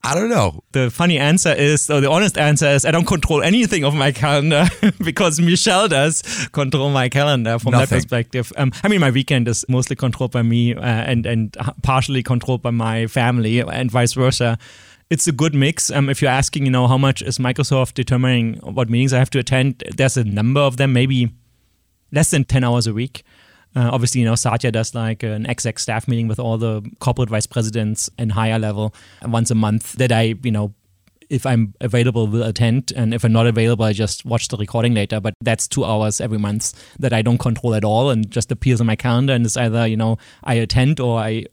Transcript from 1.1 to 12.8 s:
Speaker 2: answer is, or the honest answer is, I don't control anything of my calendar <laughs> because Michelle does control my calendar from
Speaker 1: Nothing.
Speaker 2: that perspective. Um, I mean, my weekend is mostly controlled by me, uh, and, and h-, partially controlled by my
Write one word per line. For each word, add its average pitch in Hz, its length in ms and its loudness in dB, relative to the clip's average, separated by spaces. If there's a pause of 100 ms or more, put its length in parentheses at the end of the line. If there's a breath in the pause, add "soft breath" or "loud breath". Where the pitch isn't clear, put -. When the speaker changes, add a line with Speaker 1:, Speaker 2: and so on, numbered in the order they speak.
Speaker 2:
answer 151 340 2
is, 147 380 2
or 147 100 2
the 135 100 2
honest 180 280 2
answer 151 280 2
is, 139 180 4
I 160 80 2
don't 170 140 2
control 160 360 0
anything 202 400 2
of 139 100 2
my 143 200 2
calendar 147 540 2 (180)
<laughs> 208 200 2
because 160 360 0
Michelle 185 480 4
does 151 340 2 (300 loud breath)
control 139 380 -2
my 135 180 2
calendar 127 500 0
from 117 140 -2
Speaker 1:
Nothing. 123 140 4
Speaker 2:
that - 160 -2
perspective. 120 540 -4
Um, 139 140 0 (140 loud breath)
I 196 40 2
mean, 208 120 4
my 143 100 4
weekend 127 380 0
is 117 200 -2
mostly 127 280 0
controlled 127 340 -2
by 120 120 -2
me, 117 320 2
uh, - 60 -10
and, 113 460 0
and 113 340 -2
h-, - 220 -4
partially 131 400 0
controlled 123 400 -2
by 123 80 -2
my 113 380 -2